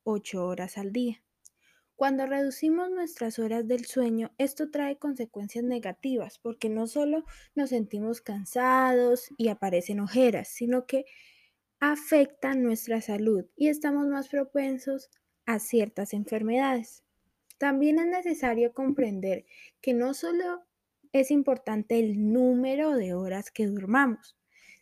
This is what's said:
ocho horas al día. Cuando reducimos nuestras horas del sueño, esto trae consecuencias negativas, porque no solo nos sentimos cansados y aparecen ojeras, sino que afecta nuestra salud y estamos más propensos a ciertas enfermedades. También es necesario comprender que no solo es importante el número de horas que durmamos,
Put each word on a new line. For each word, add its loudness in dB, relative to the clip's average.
ocho -4
horas -6
al -6
día. -4
Cuando 0
reducimos 0
nuestras -6
horas -2
del 0
sueño, -2
esto -2
trae -4
consecuencias -6
negativas, -4
porque -6
no -2
solo 0
nos 0
sentimos -2
cansados 2
y 2
aparecen 0
ojeras, 2
sino -2
que -2
afecta 2
nuestra 0
salud 0
y 2
estamos 0
más -2
propensos -2
a 0
ciertas 0
enfermedades. -2
También 2
es 2
necesario 0
comprender -2
que 0
no 0
solo -4
es 2
importante 0
el 2
número 2
de 0
horas -6
que 0
durmamos, 0